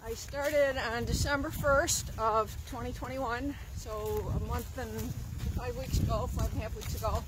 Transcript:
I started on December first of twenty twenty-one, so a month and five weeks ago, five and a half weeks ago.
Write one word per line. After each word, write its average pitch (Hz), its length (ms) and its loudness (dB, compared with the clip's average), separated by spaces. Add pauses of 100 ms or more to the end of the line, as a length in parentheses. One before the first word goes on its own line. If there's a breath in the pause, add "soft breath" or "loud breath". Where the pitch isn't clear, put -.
I 233 100 -6
started 277 600 2 (180)
on 240 120 0
December 285 440 2
first 294 680 4
of 220 360 4 (160)
twenty 247 220 -4
twenty-one, 262 640 -2 (220 loud breath)
so 214 580 -2
a 214 140 0
month 233 280 -2
and 233 140 -6 (640)
five 247 220 -2
weeks - 240 0
ago, 220 260 2
five - 240 0
and - 80 -2
a 226 40 -2
half 220 120 -4
weeks 208 220 -4
ago. 226 300 0